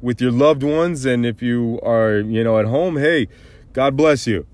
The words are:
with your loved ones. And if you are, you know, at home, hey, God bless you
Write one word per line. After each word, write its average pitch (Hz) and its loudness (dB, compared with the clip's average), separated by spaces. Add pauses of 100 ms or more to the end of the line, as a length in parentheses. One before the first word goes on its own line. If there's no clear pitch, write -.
with 120 -4
your 123 2
loved 139 2
ones. 156 -2
And 123 0
if 113 -4
you 120 -4
are, 110 2
you 110 -2
know, 113 2
at 107 2
home, 156 -2
hey, 147 0 (460)
God 135 0
bless 151 2
you 95 -2